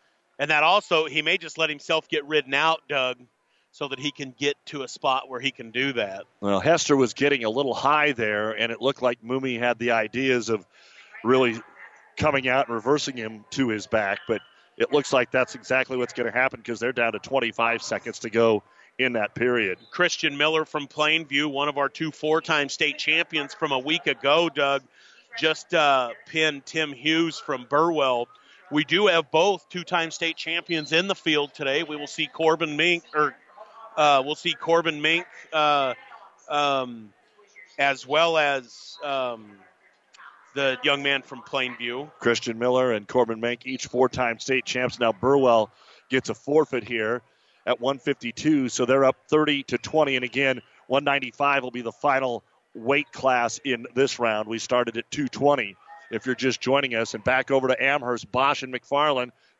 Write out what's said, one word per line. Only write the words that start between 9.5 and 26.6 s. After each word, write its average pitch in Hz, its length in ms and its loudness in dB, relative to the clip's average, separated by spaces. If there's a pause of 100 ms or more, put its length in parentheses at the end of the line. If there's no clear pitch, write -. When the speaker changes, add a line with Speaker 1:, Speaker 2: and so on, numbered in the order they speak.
Speaker 2:
had 120 200 0
the 120 140 0
ideas 117 580 0
of 104 160 -2 (580)
really 120 380 4 (560)
coming 139 300 0
out 131 200 2
and 117 60 -4
reversing 135 420 0
him 110 340 -10
to 135 180 0
his 107 180 -2
back, 101 420 0
but 107 140 -2 (380)
it 117 120 0
looks 143 200 2
like 123 180 2
that's 131 240 0
exactly 131 420 -2
what's 123 180 -4
gonna 117 180 -4
happen 127 280 0
'cause 113 200 -8
they're 120 120 -2
down 117 200 0
to 104 80 -6
twenty-five 117 600 -2
seconds 107 380 -8
to 117 100 -8
go 113 340 2 (340)
in 127 140 0
that 107 220 -2
period. 113 440 0 (140)
Speaker 1:
Christian 165 440 0
Miller 156 280 2
from 143 240 -8
Plainview, 151 600 0
one 139 180 -2
of 143 100 -4
our 139 100 0
two 160 220 -6
four-time 151 580 0
state 147 300 -2
champions 156 560 -2
from 151 180 -2
a 131 60 0
week 156 280 -4
ago, 151 420 2
Doug, 139 340 0 (560)
just, 156 340 -2
uh, 139 380 4 (160)
pinned 156 400 -2